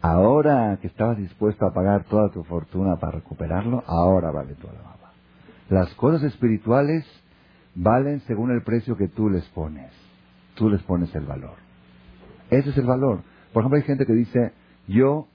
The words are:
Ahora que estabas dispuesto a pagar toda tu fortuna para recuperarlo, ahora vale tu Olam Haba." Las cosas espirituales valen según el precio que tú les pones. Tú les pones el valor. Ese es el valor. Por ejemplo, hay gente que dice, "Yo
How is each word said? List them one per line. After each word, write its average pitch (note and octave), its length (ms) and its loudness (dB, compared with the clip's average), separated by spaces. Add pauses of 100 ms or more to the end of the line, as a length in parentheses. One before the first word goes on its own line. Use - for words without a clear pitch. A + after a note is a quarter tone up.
Ahora A2 800 2
que - 60 -12
estabas A2+ 320 -2
dispuesto G#2 480 -2
a F2 60 0
pagar F#2+ 320 0
toda G#2 260 0
tu E2 140 -12
fortuna E2+ 560 -4
para D#2 160 -6
recuperarlo, F#2 720 -6
ahora E2+ 420 2
vale C#2+ 240 -8
tu - 140 -20
Olam - 180 -20
Haba." - 260 -20 (560)
Las F#2 260 2
cosas D3 280 0
espirituales C3+ 840 0 (680)
valen B2+ 540 0
según A#2 240 -2
el A#2 100 -2
precio A#2 340 -2
que F#2+ 120 -2
tú G#2+ 220 0
les F2+ 160 -2
pones. D2+ 440 -10 (640)
Tú A2 160 2
les G2+ 120 2
pones F2 340 -2
el D2+ 100 -8
valor. C2+ 300 -12 (920)
Ese C#3 200 2
es C3+ 80 0
el B2+ 80 0
valor. B2+ 360 2 (300)
Por A2+ 100 2
ejemplo, C3+ 160 2
hay C#3 60 2
gente C3+ 220 -2
que A2+ 60 2
dice, A#2 400 0 (340)
"Yo C3+ 480 2